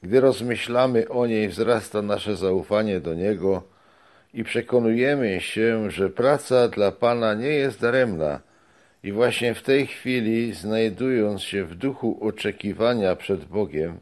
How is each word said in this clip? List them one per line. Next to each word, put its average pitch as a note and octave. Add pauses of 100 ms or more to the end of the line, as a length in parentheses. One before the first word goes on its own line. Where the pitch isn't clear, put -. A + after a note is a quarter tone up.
Gdy G2+
rozmyślamy A#2+
o B2
niej, G#2+
wzrasta G#2+
nasze G#2
zaufanie F#2+
do D#2+
Niego F#2 (680)
i A#2
przekonujemy A#2+
się, A2
że F2+
praca B2+
dla G2+
Pana A#2
nie A#2
jest C#3
daremna G#2 (640)
i G2
właśnie A#2
w -
tej C3+
chwili, A#2
znajdując G#2+
się G2+
w E2+
duchu A2+
oczekiwania G#2
przed E2+
Bogiem E2+